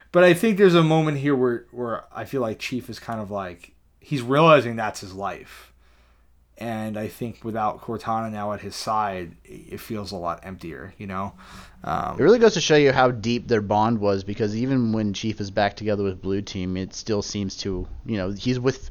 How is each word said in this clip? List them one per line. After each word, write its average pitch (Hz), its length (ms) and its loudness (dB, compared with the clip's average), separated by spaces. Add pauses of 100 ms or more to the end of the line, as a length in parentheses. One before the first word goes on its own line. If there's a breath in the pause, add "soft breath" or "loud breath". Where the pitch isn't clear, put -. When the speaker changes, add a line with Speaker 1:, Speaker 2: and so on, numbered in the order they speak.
(120)
Speaker 1:
But 180 120 8
I 180 100 8
think 202 240 2
there's 185 160 8
a 170 80 8
moment 156 340 4
here 139 180 2
where, 123 360 2
where 120 340 -6 (100)
I 110 120 -8
feel 135 160 -2
like 110 160 -4
Chief 120 320 -6
is 107 80 -12
kind 113 220 -8
of 98 100 -10
like, 92 440 -8 (260)
he's 143 200 -4
realizing 131 560 6
that's 107 240 -4
his 95 140 -14
life. 92 580 -10 (840)
And 110 400 -6
I 107 100 -6
think - 360 -10
without 110 380 -4
Cortana 113 500 -4
now 104 220 -6
at 98 80 -10
his 98 120 -10
side, 98 580 -4 (120)
it, - 300 -18
it 104 60 -12
feels 104 300 -8
a 101 60 -8
lot 85 260 -6
emptier, 87 540 -14
you 107 100 -14
know? 98 280 -8 (500 loud breath)
Um, 76 340 -4
Speaker 2:
It - 40 0
really 208 160 8
goes 226 160 6
to 160 80 -2
show 156 140 4
you 143 160 6
how 127 180 4
deep 117 360 -2
their 113 140 2
bond 107 380 2
was, 101 260 0
because 104 320 -2
even 123 360 0
when 107 200 0
Chief 104 260 -4
is 98 120 -6
back 101 260 0
together 104 260 -2
with 92 200 -4
Blue 98 180 -2
Team, 92 380 -6
it 92 160 -8
still 104 260 -4
seems 101 380 -6
to, 92 280 -6 (200)
you 117 100 -4
know, 95 140 -4
he's 120 280 -2
with 127 320 -4